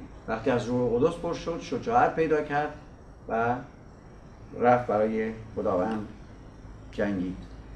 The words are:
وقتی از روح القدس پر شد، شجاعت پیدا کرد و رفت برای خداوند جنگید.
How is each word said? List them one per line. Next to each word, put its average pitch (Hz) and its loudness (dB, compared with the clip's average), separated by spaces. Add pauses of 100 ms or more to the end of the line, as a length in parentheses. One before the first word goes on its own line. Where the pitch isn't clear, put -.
(280)
وقتی 113 0
از 117 2
روح 123 2
القدس 143 4
پر 170 -4
شد، 165 -6
شجاعت - 2
پیدا 156 4
کرد 147 0 (560)
و 117 2 (1040)
رفت 123 6
برای 110 2 (240)
خداوند 107 0 (840)
جنگید. 92 0 (380)